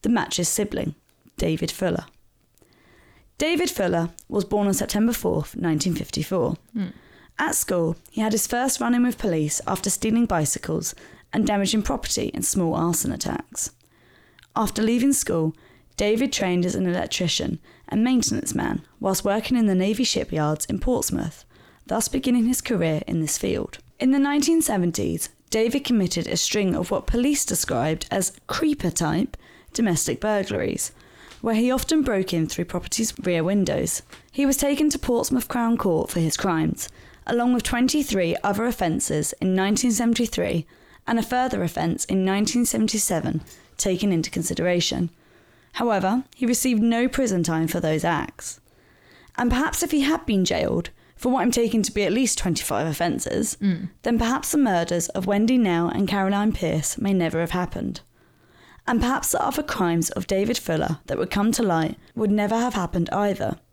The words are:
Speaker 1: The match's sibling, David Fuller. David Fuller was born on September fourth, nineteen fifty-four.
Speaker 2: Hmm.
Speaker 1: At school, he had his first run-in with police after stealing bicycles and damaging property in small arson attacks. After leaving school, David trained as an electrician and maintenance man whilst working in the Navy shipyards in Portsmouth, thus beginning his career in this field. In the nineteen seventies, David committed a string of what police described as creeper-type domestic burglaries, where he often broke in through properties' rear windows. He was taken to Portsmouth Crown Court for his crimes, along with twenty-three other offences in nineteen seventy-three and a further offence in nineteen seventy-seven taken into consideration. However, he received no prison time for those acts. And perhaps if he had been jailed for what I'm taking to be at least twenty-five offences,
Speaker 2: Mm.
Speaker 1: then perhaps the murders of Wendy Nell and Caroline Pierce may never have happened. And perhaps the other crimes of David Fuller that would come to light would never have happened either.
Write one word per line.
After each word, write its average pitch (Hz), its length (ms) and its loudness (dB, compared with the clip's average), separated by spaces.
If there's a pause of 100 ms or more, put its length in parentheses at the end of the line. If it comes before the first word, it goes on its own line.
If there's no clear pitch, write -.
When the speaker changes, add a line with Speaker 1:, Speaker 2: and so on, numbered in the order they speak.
Speaker 1:
The 214 60 0
match's 180 400 0
sibling, - 460 -2 (420)
David 165 340 -2
Fuller. - 340 -2 (1300)
David 330 320 0
Fuller 175 400 0 (200)
was 202 160 0
born 208 220 0
on 190 60 2
September 214 400 0
fourth, 175 420 -2
nineteen 165 400 0
fifty-four. 160 600 -2 (180)
Speaker 2:
Hmm. 196 140 -4 (520)
Speaker 1:
At 302 160 -2
school, 170 400 0 (160)
he 220 100 -4
had 214 100 2
his 214 160 0
first 254 320 -2
run-in 240 240 2
with 247 140 0
police 156 480 0
after - 240 -2
stealing 226 380 0
bicycles 160 680 -2 (400)
and 202 140 2
damaging 202 340 0
property - 520 -2
in - 100 -6
small 170 320 0
arson 170 360 0
attacks. - 600 -6 (840)
After 214 280 0
leaving 240 300 4
school, 160 420 0 (420)
David 220 340 2
trained 180 340 0
as 180 100 -2
an 190 100 0
electrician - 720 -2 (300)
and 214 140 2
maintenance - 500 0
man - 300 -2 (160)
whilst 190 260 -2
working 220 320 0
in 226 80 4
the 202 100 4
Navy 185 280 2
shipyards 156 600 -2
in 196 140 -4
Portsmouth, - 640 -2 (440)
thus - 200 -2
beginning 247 380 2
his 247 160 0
career 165 460 0
in 165 120 -2
this 156 200 -2
field. - 400 -4 (200)
In 262 120 4
the 277 80 4
nineteen 294 420 4
seventies, 175 680 0 (200)
David 233 340 2
committed 185 440 0
a - 100 -2
string 196 380 0
of - 160 -2
what 190 160 -2
police 269 380 2
described 156 680 -2
as 190 200 0 (160)
creeper-type 180 880 0 (380)
domestic 190 480 0
burglaries, - 680 -2 (500)
where 226 140 0
he 240 160 4
often 285 320 2
broke 196 280 0
in 160 160 2
through 170 180 -4
properties' - 480 -4 (100)
rear 170 200 2
windows. 185 600 0 (280)
He 277 140 0
was 269 120 4
taken 285 340 2
to 277 80 -4
Portsmouth 247 480 0
Crown 233 300 0
Court 165 320 2
for 175 100 -2
his 160 180 2
crimes, 165 520 0 (380)
along 240 260 2
with 240 100 2
twenty-three 240 800 2
other 202 220 0
offences 160 760 -2
in 190 140 2
nineteen 202 360 2
seventy-three 220 760 0 (400)
and 233 140 0
a 226 40 0
further 247 400 0
offence 170 420 -2
in 190 200 0
nineteen 208 400 2
seventy-seven 202 760 0 (360)
taken 190 340 0
into 165 200 0
consideration. 175 800 0 (640)
However, 226 500 0 (120)
he 262 100 -2
received 233 360 2
no 233 260 4
prison 226 360 2
time 160 240 2
for 170 120 -2
those 156 240 0
acts. - 560 -4 (760)
And - 140 0
perhaps 254 320 0
if 330 100 -2
he 294 100 2
had 302 260 0
been 190 180 4
jailed - 460 0 (240)
for - 160 -2
what 262 100 2
I'm 240 100 4
taking 233 300 2
to 190 100 -2
be 208 120 0
at 170 100 2
least 240 240 2
twenty-five 151 480 0
offences, - 760 -2
Speaker 2:
Mm. 185 300 -2 (140)
Speaker 1:
then 233 160 2
perhaps 240 320 -2
the 311 80 2
murders 175 500 2
of 185 160 -4
Wendy 214 320 4
Nell 170 320 4
and 190 180 0
Caroline 202 460 2
Pierce 160 460 -2
may 196 140 0
never 165 260 2
have 165 120 -2
happened. - 500 -4 (840)
And 233 140 0
perhaps 247 320 0
the - 100 0
other 277 220 -2
crimes 170 480 0
of - 160 -6
David 208 300 0
Fuller 160 500 -2
that - 100 -4
would - 140 -2
come 214 220 2
to 233 100 0
light 165 340 0 (180)
would 214 160 0
never 208 280 2
have 240 140 0
happened 175 380 -2
either. 202 460 -2 (160)